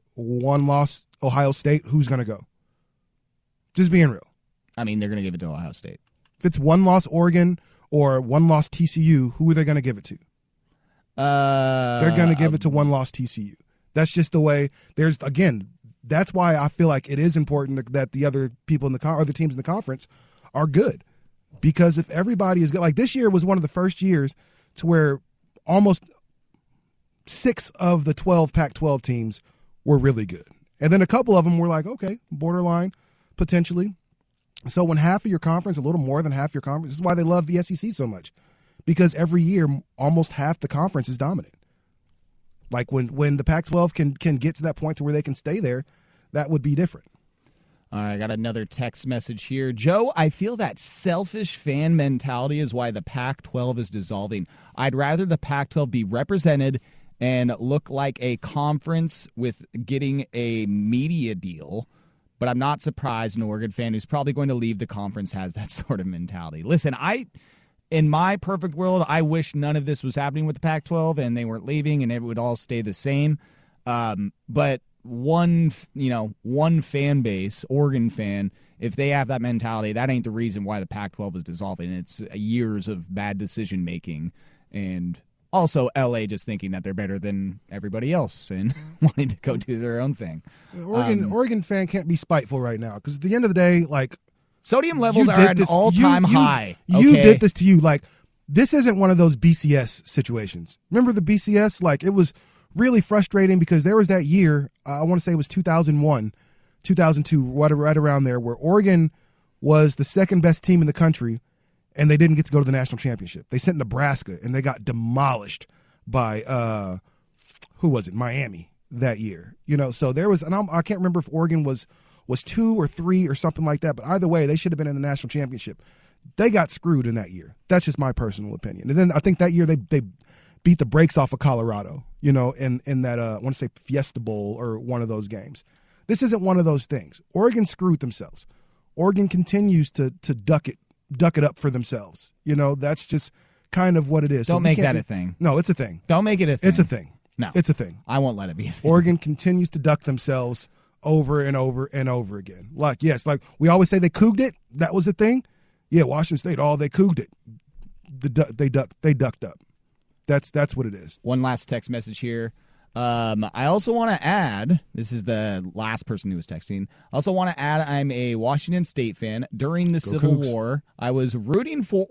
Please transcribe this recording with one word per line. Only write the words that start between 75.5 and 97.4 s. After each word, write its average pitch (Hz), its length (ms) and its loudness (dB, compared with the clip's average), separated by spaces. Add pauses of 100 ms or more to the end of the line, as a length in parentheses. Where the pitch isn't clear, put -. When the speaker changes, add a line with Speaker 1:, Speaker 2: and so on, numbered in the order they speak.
Speaker 2:
f-, - 260 -6
you 135 160 -4
know, 110 320 -6
one 151 400 0
fan 143 400 -2
base, 101 480 -6
Oregon 135 400 0
fan, 101 420 -6 (280)
if 113 180 -6
they 139 120 -2
have 139 200 -2
that 131 120 -4
mentality, 113 520 -4
that 123 160 -2
ain't 123 160 -2
the 113 60 -8
reason 104 340 -6
why 104 160 -6
the 90 60 -10
Pac-twelve 101 500 -10
is 85 60 -10
dissolving. 90 500 -10
It's 90 260 -12 (140)
years 107 540 -4
of 90 260 -10
bad 101 240 -6
decision 98 480 -8
making 85 480 -10 (380)
and 92 460 -8 (360)
also 160 420 0
L 123 200 0
A 110 100 -4
just 101 200 -10
thinking 98 260 -8
that 92 120 -8
they're 98 120 -8
better 98 240 -6
than 98 400 -6 (100)
everybody 107 420 -6
else 156 380 -4
and 101 240 -4 (140)
<laughs> 160 140 -20
wanting 147 280 2
to 101 80 -8
go 131 180 -6
do 120 220 -8
their 117 220 -6
own 135 160 -4
thing. 82 260 -12 (340)
Speaker 1:
Oregon, 208 500 -2
Speaker 2:
Um, 202 60 -4
Speaker 1:
Oregon 226 300 0
fan 190 240 -2
can't 175 220 -4
be 170 80 0
spiteful 139 440 -2
right 117 200 -4
now 110 180 -12
'cause 143 200 -10
at 139 40 -18
the 190 140 0
end 240 100 2
of 202 60 2
the - 20 0
day, 175 320 4
like, 139 320 -4 (460)
Speaker 2:
sodium 302 360 2
levels 226 280 6
Speaker 1:
you - 40 4
Speaker 2:
are 190 40 4
Speaker 1:
did 190 140 10
Speaker 2:
at 180 80 2
Speaker 1:
this, 175 120 2
Speaker 2:
an 170 60 4
all-time 214 480 6
Speaker 1:
you, 202 80 6
you, 254 60 8
Speaker 2:
high, 170 400 2 (100)
Speaker 1:
you 214 240 8
Speaker 2:
okay? 277 100 10
Speaker 1:
did 220 180 10
this 214 140 4